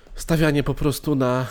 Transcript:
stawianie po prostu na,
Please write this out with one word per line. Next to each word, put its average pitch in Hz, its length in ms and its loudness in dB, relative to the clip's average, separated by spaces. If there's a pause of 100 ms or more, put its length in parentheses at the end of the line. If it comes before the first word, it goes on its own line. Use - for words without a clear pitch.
(160)
stawianie 151 480 2
po 139 100 -2
prostu 147 420 -2
na, 127 360 0